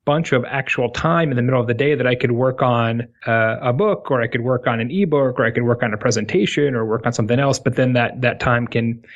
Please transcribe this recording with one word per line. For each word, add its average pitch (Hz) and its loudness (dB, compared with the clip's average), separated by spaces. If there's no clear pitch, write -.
bunch 151 0
of 131 2
actual 127 -2
time 165 0
in 127 -2
the 120 0
middle 127 2
of 117 -2
the 120 0
day 139 2
that 127 0
I 127 2
could 123 0
work 127 0
on, 117 0
uh, 113 2
a 127 0
book, 202 0
or 127 2
I 117 -2
could 117 -4
work 123 -2
on 117 0
an 120 -4
ebook, 147 0
or 127 2
I 110 2
could 120 0
work 120 2
on 117 -2
a 110 -4
presentation 135 0
or 113 -2
work 113 -2
on 123 -2
something 120 0
else." 139 0
But 113 -2
then 127 2
that, 123 0
that 120 0
time 120 2
can, 117 -2